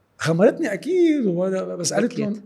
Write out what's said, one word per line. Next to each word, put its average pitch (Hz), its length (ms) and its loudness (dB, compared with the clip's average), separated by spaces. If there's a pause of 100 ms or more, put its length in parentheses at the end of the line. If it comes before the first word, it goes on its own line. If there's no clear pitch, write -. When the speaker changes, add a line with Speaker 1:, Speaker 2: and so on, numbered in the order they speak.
(280)
Speaker 1:
غمرتني 202 460 2
أكيد، 302 520 2
وهذا، 185 380 -2
بس 180 300 -6
قالت 208 200 0
Speaker 2:
أكيد. - 120 -4
Speaker 1:
لهم: 208 200 -4